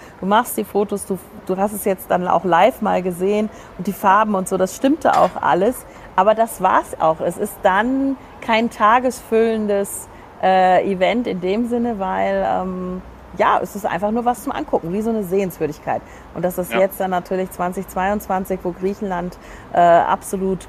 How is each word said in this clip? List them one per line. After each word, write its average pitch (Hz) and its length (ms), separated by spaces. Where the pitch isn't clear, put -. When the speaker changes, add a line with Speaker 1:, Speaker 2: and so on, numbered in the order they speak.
Speaker 1:
du 185 60
machst 214 300
die 214 80
Fotos, 202 420
du, 190 120
du 185 100
hast 202 160
es 202 120
jetzt 190 260
dann 180 180
auch 175 160
live 190 380
mal 185 200
gesehen 185 460
und 180 80
die 202 60
Farben 208 420
und 190 140
so, 190 80
das 185 200
stimmte - 400
auch 180 240
alles, 190 460
aber 202 180
das 226 260
war's 214 400
auch. 160 200
Es 175 180
ist - 240
dann 262 540
kein 226 300
tagesfüllendes, 220 1400
äh, 185 480
Event 190 380
in 185 120
dem 202 280
Sinne, 233 320
weil, 190 460
ähm, 185 560
ja, 202 240
es - 140
ist 208 100
einfach 196 240
nur 233 140
was 240 180
zum 269 100
Angucken, 202 400
wie 202 80
so 214 100
eine 220 120
Sehenswürdigkeit. 170 800
Und 170 100
dass 180 120
das 185 160
Speaker 2:
Ja. 226 80
Speaker 1:
jetzt 196 200
dann 190 120
natürlich 185 400
zwanzig 180 360
zweiundzwanzig, 190 760
wo 180 80
Griechenland, 185 640
äh, - 60
absolut 180 920